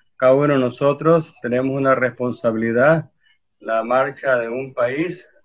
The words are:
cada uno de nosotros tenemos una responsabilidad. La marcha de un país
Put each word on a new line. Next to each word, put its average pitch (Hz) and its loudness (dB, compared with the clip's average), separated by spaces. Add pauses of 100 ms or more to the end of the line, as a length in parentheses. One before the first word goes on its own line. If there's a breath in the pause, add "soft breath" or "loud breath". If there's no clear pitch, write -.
(180)
cada 131 4
uno 143 2
de 139 2
nosotros 143 0 (120)
tenemos 131 -2
una 135 2
responsabilidad. 123 0 (480)
La 113 -2
marcha 131 -2
de 117 -4
un 131 -8
país 143 -4 (180)